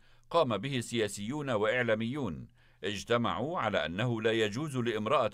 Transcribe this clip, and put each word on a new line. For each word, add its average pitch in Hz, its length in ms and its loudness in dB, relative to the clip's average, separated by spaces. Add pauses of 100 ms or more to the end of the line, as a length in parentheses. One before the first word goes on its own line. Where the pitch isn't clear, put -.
(300)
قام 135 280 2
به 131 220 -4
سياسيون 113 680 -4
وإعلاميون 113 1000 2 (360)
اجتمعوا 113 760 0
على 95 260 0
أنه 110 360 -2
لا 113 100 4
يجوز 113 460 0
لامرأة 117 560 0